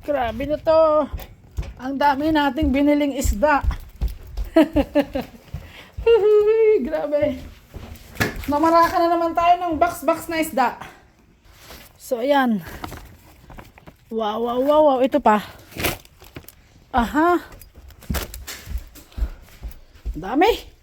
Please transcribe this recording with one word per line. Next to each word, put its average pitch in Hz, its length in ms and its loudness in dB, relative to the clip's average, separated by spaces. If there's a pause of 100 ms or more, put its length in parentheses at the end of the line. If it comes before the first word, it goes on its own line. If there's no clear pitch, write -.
Grabe 247 400 -4
na 294 160 -4
to. 311 480 4 (720)
Ang 262 160 -6
dami 285 320 0
nating 294 420 0
biniling 285 460 2
isda. 269 480 0 (880)
<laughs> 311 320 2 (2000)
Grabe. 294 560 -2 (1120)
Namaraka 330 480 2
na 339 80 2
naman 339 240 0
tayo 349 320 4
ng 330 160 -4
box-box 330 480 -2
na 320 160 -2
isda. 254 320 -2 (1200)
So, - 240 -6
ayan. 254 400 2 (1500)
Wow, 220 320 -4
wow, 240 160 -4
wow, 294 240 4
wow. 269 160 4
Ito 262 240 2
pa. 214 160 6 (1500)
Aha. 294 480 2 (2750)
Dami. 254 400 0 (320)